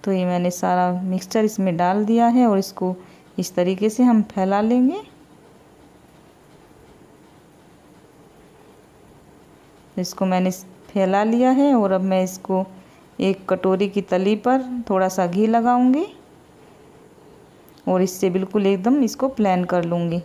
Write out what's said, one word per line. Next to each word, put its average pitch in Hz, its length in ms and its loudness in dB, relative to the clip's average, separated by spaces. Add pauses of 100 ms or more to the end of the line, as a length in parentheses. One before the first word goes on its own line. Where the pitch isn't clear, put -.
तो 196 60 -2
ये 185 140 0
मैंने 180 260 0
सारा 180 400 0 (100)
mixture 185 440 -2
इसमें 190 320 -2
डाल 185 280 0
दिया 233 220 2
है 247 200 4
और 202 100 2
इसको 185 380 -4 (420)
इस 180 180 -6
तरीके 190 340 0
से 220 140 0
हम 226 220 4
फैला 196 360 -2
लेंगे। 254 400 2 (4000)
इसको 185 280 -6
मैंने 185 260 0 (360)
फैला 196 360 0
लिया 240 280 2
है 277 240 4
और 202 160 2
अब 190 120 0
मैं 190 200 0
इसको 185 420 -4 (540)
एक 190 300 -2
कटोरी 190 400 0
की 196 140 -2
तली 190 340 0
पर 254 240 0 (280)
थोड़ा 190 180 2
सा 185 200 -2
घी 196 200 0
लगाऊंगी 247 580 2 (1800)
और 185 140 2
इससे 190 280 -2
बिल्कुल 190 380 -2
एकदम 202 360 2
इसको 233 260 -2
प्लेन 190 360 0
कर 180 200 -2
लूँगी। 170 400 -2